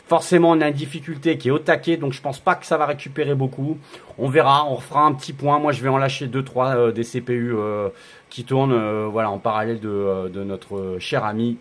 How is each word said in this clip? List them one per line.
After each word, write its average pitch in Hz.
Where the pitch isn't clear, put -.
Forcément, 170
on 160
a 151
une 143
difficulté 151
qui 123
est 131
au 151
taquet, 165
donc 139
je -
pense 135
pas 185
que -
ça 160
va 151
récupérer 143
beaucoup. 135
On 135
verra, 143
on 131
refera 143
un 151
petit 139
point. 143
Moi, 147
je 117
vais 131
en 135
lâcher 135
deux, 127
trois, 131
euh, 120
des 110
C 120
P 123
U, 120
euh, 104
qui -
tournent, 135
euh, 107
voilà, 107
en 98
parallèle 110
de, 107
euh, 98
de 95
notre 98
cher 113
ami 113